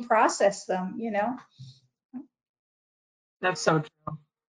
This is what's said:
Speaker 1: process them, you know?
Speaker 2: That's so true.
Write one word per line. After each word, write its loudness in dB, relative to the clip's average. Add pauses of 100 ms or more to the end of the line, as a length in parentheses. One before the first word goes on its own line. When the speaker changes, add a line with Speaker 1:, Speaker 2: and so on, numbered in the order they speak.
Speaker 1:
process 2
them, -4
you -6
know? -2 (2000)
Speaker 2:
That's 0
so 4
true. -10 (320)